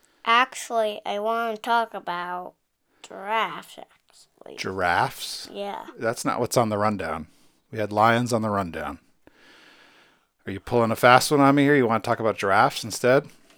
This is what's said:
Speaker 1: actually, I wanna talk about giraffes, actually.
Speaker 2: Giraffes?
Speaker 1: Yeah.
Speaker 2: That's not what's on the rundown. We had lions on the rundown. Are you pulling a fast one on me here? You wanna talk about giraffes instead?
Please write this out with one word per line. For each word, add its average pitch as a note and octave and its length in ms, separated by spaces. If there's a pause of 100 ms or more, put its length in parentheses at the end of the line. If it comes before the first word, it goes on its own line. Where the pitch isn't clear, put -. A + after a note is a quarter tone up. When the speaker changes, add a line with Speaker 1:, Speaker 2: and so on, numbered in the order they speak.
(240)
Speaker 1:
actually, A3+ 840
I G3+ 120
wanna A3+ 380
talk A#3 380
about F3+ 600 (480)
giraffes, F#3+ 760
actually. - 760
Speaker 2:
Giraffes? F#2+ 960
Speaker 1:
Yeah. G2+ 360 (120)
Speaker 2:
That's A#2 280
not A#2 140
what's A#2+ 180
on A#2 100
the G#2+ 100
rundown. F2+ 480 (460)
We A2+ 60
had G#2 140
lions A#2 420
on A2 80
the A2 80
rundown. E2 480 (1500)
Are G#2+ 60
you F#2+ 80
pulling A#2 300
a A2+ 60
fast B2+ 340
one D3 100
on C#3 140
me C#3+ 80
here? C#3+ 140
You B2+ 100
wanna A2 140
talk A#2 200
about A2 180
giraffes G#2 460
instead? B2+ 420 (320)